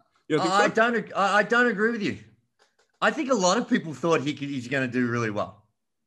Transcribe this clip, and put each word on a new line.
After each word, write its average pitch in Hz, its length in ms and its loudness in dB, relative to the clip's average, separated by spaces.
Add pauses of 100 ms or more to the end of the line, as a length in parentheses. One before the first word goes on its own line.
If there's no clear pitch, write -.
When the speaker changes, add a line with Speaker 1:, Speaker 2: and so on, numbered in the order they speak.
(280)
Speaker 1:
You 151 80 0
don't 175 100 2
think 190 140 4
Speaker 2:
I 208 80 6
Speaker 1:
so? - 60 -6
Speaker 2:
don't 233 220 2
ag-, - 180 -6
I, 190 240 0
I 214 40 4
don't 240 260 2
agree 214 240 0
with 220 100 -6
you. 131 160 -4 (840)
I 208 100 2
think 262 200 -2
a 269 40 2
lot 185 220 4
of 247 120 -2
people 165 260 0
thought 160 260 0
he 143 140 -4
could, 139 160 -8
he's 123 180 -8
gonna 131 200 -2
do 123 180 -2
really 117 240 -2
well. 101 340 -6 (420)